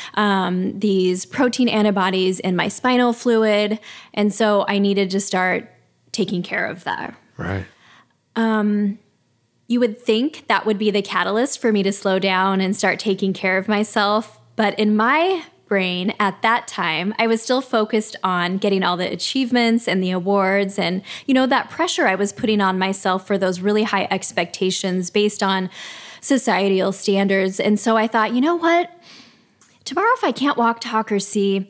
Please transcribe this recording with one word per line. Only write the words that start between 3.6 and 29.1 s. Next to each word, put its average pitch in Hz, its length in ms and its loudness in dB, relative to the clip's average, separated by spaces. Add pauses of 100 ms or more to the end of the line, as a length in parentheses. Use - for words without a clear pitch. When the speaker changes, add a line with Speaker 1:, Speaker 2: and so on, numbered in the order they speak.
Speaker 1:
And 208 180 2
so 208 340 2
I 202 120 0
needed 196 320 2
to 190 100 0
start 185 500 -2 (420)
taking 185 300 -2
care 190 220 -4
of - 200 -10
that. - 300 -8 (220)
Speaker 2:
Right. 92 300 -6 (720)
Speaker 1:
Um, 208 640 0 (720)
you 240 120 0
would 226 200 0
think 240 480 -2
that 202 160 2
would 214 140 0
be 214 120 2
the 196 120 0
catalyst 196 580 -2
for 233 100 2
me 202 120 2
to 190 100 0
slow 190 260 0
down 190 440 2
and 190 120 0
start - 240 0
taking 190 360 -2
care 190 240 -2
of 190 100 -4
myself. 214 720 0 (160)
But 208 220 0
in 214 180 2
my 311 460 2 (240)
brain 185 540 -2
at 190 220 0
that 233 260 0
time, 175 500 -2
I 233 80 2
was 226 140 2
still 254 220 0
focused 214 600 -2
on 180 360 -2
getting 196 240 0
all 180 160 0
the 180 120 -4
achievements 233 760 0
and 190 140 0
the 185 80 -2
awards 196 680 0
and, 185 220 -2 (260)
you 269 60 0
know, 262 140 4
that 254 240 0
pressure 330 360 0
I 190 100 2
was 202 180 -2
putting 214 260 0
on 190 180 2
myself 190 480 -2
for 196 120 0
those 185 220 0
really 208 240 2
high 196 260 -2
expectations 185 960 -2
based 208 340 0
on 190 280 0 (500)
societal 196 720 2
standards. 190 640 0
And 214 220 2
so 226 160 2
I 220 100 2
thought, 226 280 0
"You 247 80 2
know 339 140 2
what? 339 340 2 (920)